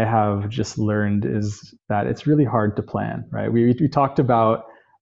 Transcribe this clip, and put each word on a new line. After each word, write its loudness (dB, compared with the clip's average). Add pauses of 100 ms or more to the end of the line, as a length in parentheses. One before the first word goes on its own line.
have 0
just -6
learned 0
is -6 (160)
that 0
it's -6
really 4
hard 0
to -2
plan, -6
right? -4
We, 4
we 2
talked 0
about, 2 (380)